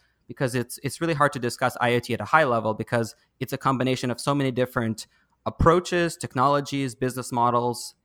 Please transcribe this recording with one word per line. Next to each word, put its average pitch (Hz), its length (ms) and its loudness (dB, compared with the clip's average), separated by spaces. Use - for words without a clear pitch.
because 123 280 -4
it's, 120 280 -4
it's - 160 -6
really 165 140 0
hard 143 200 2
to 127 60 -6
discuss 123 400 -2
I 120 140 2
O 123 60 2
T 117 160 -2
at - 40 -8
a 104 60 -6
high 156 200 4
level 110 280 0
because 113 420 -2
it's 131 140 -6
a 135 40 -6
combination 131 520 0
of 117 100 -4
so 143 140 0
many 139 180 0
different 120 540 -2
approaches, 170 720 2
technologies, 139 800 0
business 123 360 -4
models. 120 640 0